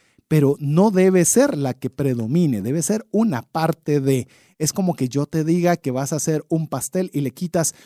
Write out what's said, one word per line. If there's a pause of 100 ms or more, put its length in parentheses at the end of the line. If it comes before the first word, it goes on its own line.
(280)
pero
no
debe
ser
la
que
predomine,
debe
ser
una
parte
de. (300)
Es
como
que
yo
te
diga
que
vas
a
hacer
un
pastel
y
le
quitas (120)